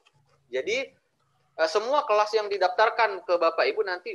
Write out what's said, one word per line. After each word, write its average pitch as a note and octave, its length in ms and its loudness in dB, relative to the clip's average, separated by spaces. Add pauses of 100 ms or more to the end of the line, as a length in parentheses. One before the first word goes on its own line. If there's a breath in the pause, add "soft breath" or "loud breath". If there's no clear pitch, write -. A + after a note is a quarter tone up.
(480)
Jadi F#3 340 -4 (760)
eh, D#3+ 100 2
semua C4 380 0
kelas G#3 320 2
yang G#3+ 80 -2
didaftarkan G3+ 800 0
ke F3+ 80 2
Bapak E3 320 2
Ibu D3 160 -2
nanti F#3+ 320 -6